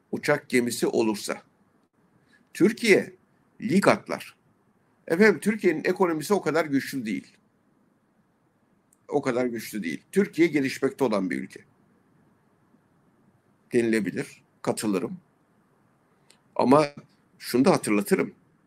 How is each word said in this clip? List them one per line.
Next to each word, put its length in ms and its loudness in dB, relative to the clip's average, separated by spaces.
Uçak 380 -2
gemisi 380 0
olursa. 540 -2
Türkiye 600 2
lig 260 2
atlar. 480 0
Efendim 320 4
Türkiye'nin 460 0
ekonomisi 480 0
o 80 2
kadar 240 0
güçlü 400 -4
değil. 220 -6
O 140 0
kadar 240 0
güçlü 380 -8
değil. 180 -6
Türkiye 360 2
gelişmekte 560 -2
olan 260 0
bir 120 -6
ülke. 180 -16
Denilebilir. 680 -2
Katılırım. 560 -4
Ama 300 4
şunu 260 0
da 60 6
hatırlatırım. 640 0